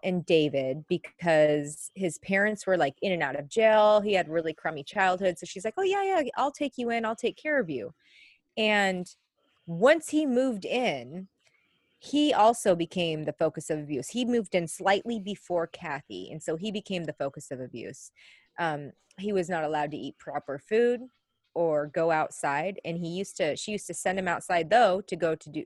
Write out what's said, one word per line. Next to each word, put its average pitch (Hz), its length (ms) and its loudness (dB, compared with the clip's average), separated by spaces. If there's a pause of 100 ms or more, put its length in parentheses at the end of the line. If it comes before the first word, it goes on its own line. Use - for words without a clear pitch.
and 180 220 -2
David 147 640 2
because 151 1080 2
his 190 220 -4
parents 196 500 0
were, 185 100 4
like, 143 240 2
in 196 100 -2
and 170 120 0
out 143 160 -4
of 143 80 -10
jail. 214 540 6
He 202 120 0
had 175 160 2
really 160 240 -2
crummy 156 300 -8
childhood. 185 560 0
So 180 60 -12
she's 180 180 -14
like, 220 140 -4
"Oh, 381 60 -2
yeah, 392 200 0
yeah, 370 320 0
I'll 269 160 0
take - 260 -6
you 240 120 -4
in. 233 160 -2
I'll 220 100 -2
take 208 220 -4
care 302 220 0
of 180 100 -2
you." 123 240 -6 (640)
And 202 500 2 (600)
once 247 420 4
he 311 160 2
moved 247 400 2
in, 180 600 -2 (720)
he 294 340 2
also 214 420 4
became 165 480 -4
the 147 100 -4
focus 160 360 -2
of 156 100 -2
abuse. 147 300 -6
He 247 160 -2
moved 233 300 -2
in 170 120 2
slightly 208 520 0
before 180 480 -4
Kathy, 139 640 -10
and 151 120 -12
so 160 140 -2
he 208 140 -6
became 185 340 -6
the 151 80 -8
focus 143 380 -8
of 127 100 -8
abuse. 123 500 -12 (480)
Um, 147 320 -4 (280)
he 202 120 -4
was 185 180 0
not 165 140 -2
allowed 151 280 -2
to 151 60 -10
eat 120 200 -12
proper 147 420 -8
food 240 420 0 (540)
or 156 320 0
go 165 240 0
outside, 156 720 -2
and 170 140 -4
he 175 100 -4
used 185 300 -6
to, 156 180 0
she - 160 -8
used 202 160 -6
to 175 60 -10
send 190 260 -2
him 190 80 -2
outside, 170 420 0
though, 208 300 6
to 196 160 -6
go 160 200 0
to 151 140 -18
do, 147 160 -8